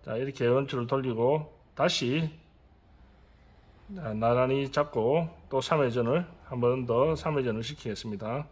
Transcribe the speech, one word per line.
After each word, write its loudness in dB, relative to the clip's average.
자, -8
이렇게 -2
원줄을 2
돌리고 0
다시, 0
자, -6
나란히 2
잡고 0
또 0
삼 2
회전을 0
한 -8
번 2
더 2
삼 -2
회전을 -2
시키겠습니다. -8